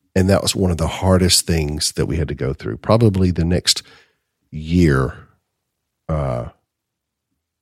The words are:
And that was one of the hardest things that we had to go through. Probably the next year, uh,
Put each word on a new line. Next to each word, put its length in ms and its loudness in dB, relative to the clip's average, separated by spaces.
And 140 4
that 120 2
was 120 -4
one 160 0
of 60 -2
the 100 -2
hardest 600 2
things 460 -2
that 140 -4
we 120 -4
had 100 -2
to 80 -8
go 160 -4
through. 260 -8
Probably 540 2
the 120 -2
next 380 -2
year, 760 0
uh, 420 -6